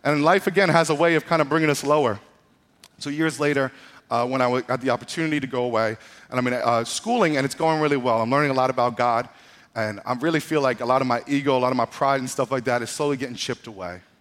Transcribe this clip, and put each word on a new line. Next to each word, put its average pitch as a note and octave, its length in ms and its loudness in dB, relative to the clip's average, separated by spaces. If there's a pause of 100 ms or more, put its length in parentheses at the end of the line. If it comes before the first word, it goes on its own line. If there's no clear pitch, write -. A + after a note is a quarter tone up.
And D3 200 0
life, F#3 240 4
again, F#3+ 200 2
has D#3+ 220 4
a D#3 60 4
way E3+ 200 4
of D3+ 100 0
kind E3 160 0
of C#3 60 2
bringing D#3 220 2
us C#3 140 0
lower. C3+ 360 2 (760)
So - 120 -10
years D3 300 -2
later, C#3 320 0 (400)
uh, A#2+ 140 0
when C3 160 -2
I B2+ 40 4
w-, B2 180 0
got B2 180 -4
the C3 80 -2
opportunity D#3 500 -2
to C3 80 -4
go B2+ 160 -2
away, A2+ 320 0 (340)
and B2+ 80 -4
I'm B2 100 0
in, B2 60 -2
uh, A#2+ 300 0
schooling, F#3+ 540 -2
and C3+ 80 0
it's C#3 100 -6
going D#3+ 240 0
really D3 160 0
well. A#2+ 260 0
I'm A2+ 80 -2
learning C#3+ 220 2
a - 20 -2
lot C3 160 2
about B2 280 0
God, A#2+ 320 0 (460)
and G#2+ 300 -4
I B2+ 100 -4
really D3+ 260 0
feel D#3 180 -2
like B2+ 220 0
a A#2+ 40 -4
lot C3 160 4
of B2+ 60 0
my A#2+ 180 0
ego, C#3 300 2
a B2+ 40 2
lot B2 120 2
of B2+ 60 0
my A#2 80 2
pride C3+ 340 0
and B2+ 100 -6
stuff B2+ 220 -2
like B2+ 140 -2
that A#2+ 160 0
is A2+ 80 -8
slowly D3 260 -2
getting B2 200 -8
chipped - 320 -8
away. F#2 340 -12 (200)